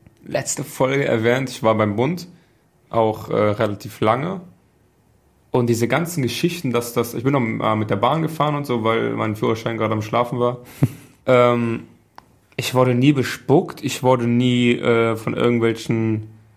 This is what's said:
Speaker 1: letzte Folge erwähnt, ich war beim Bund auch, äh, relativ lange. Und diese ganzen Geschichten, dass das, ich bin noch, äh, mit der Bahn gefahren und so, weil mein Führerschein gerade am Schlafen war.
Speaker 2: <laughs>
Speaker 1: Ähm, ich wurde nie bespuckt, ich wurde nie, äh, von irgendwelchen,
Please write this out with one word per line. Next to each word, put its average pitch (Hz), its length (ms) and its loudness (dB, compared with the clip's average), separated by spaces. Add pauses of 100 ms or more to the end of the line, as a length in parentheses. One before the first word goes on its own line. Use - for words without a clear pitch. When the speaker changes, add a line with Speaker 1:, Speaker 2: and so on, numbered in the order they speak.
(260)
Speaker 1:
letzte - 380 -6
Folge 139 400 -2
erwähnt, 120 460 0
ich - 140 -12
war 110 120 4
beim 107 220 0
Bund 160 320 -2 (600)
auch, 110 400 -2
äh, - 40 -4
relativ 104 680 -2
lange. 139 400 0 (1120)
Und 123 160 0
diese 117 220 2
ganzen 156 320 -2
Geschichten, 131 500 -4
dass 120 220 -2
das, 117 200 -2
ich 120 120 -6
bin 139 80 2
noch, 139 80 2 (320)
äh, - 20 0
mit 107 140 -2
der 107 80 0
Bahn 131 240 0
gefahren 151 340 -2
und 143 100 -4
so, 113 200 -2
weil 113 300 0
mein 110 200 -2
Führerschein 117 420 -2
gerade 110 160 0
am 107 80 -2
Schlafen 120 380 -2
war. 123 200 0 (220)
Speaker 2:
<laughs> - 460 -4
Speaker 1:
Ähm, 120 540 4 (760)
ich - 180 -6
wurde 127 200 4
nie 131 180 4
bespuckt, - 720 0
ich - 200 -6
wurde 123 240 4
nie, 123 460 4
äh, 113 440 2
von 113 160 -6
irgendwelchen, 113 960 0 (300)